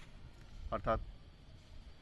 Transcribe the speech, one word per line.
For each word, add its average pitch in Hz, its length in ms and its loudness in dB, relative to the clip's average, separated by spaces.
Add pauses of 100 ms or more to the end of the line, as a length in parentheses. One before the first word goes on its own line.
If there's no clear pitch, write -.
(720)
অর্থাৎ 113 280 8 (1040)